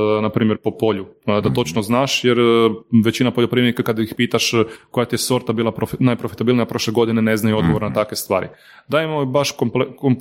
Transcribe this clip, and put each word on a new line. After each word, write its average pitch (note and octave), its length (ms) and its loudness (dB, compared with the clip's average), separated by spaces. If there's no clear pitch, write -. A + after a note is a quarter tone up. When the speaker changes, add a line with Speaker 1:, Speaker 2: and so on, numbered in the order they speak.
Speaker 1:
na G#2+ 100 0
primjer, G#2+ 280 0
po G#2+ 160 -4
polju, G2+ 320 -2
e, G#2+ 60 0
da G#2 80 4
Speaker 2:
Mhm. - 140 0
Speaker 1:
točno A2+ 280 -2
znaš, A#2+ 420 0
jer, A#2+ 160 2
e, A#2+ 40 4
većina A#2 300 0
poljoprivrednika A#2+ 520 0
kad A2+ 160 -2
ih A2 160 -4
pitaš, A#2 380 -2
e, A#2+ 40 2
koja B2 140 -2
ti - 80 -10
je A2+ 60 -2
sorta A#2+ 340 -2
bila A2+ 180 -2
profi-, - 280 -6
najprofitabilnija A#2+ 680 0
prošle A#2 280 -4
godine, A2+ 280 2
ne A2 160 2
znaju G#2+ 200 0
odgovor - 240 2
na G#2+ 60 -4
Speaker 2:
Mhm. G2+ 80 -6
Speaker 1:
takve G#2 220 -2
stvari. F#2 300 -2
Dajemo D3+ 380 0
baš C3+ 260 0
komple-, - 440 -2
kom-, C3 260 0